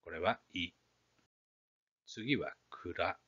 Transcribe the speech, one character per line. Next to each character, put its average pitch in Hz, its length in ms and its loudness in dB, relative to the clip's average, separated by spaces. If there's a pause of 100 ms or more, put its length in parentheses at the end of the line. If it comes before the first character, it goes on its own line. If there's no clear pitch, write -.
こ 85 60 -10
れ 82 100 -6
は、 101 200 4 (140)
い。 87 180 -2 (1400)
次 123 280 0
は、 82 180 0 (180)
蔵。 87 560 0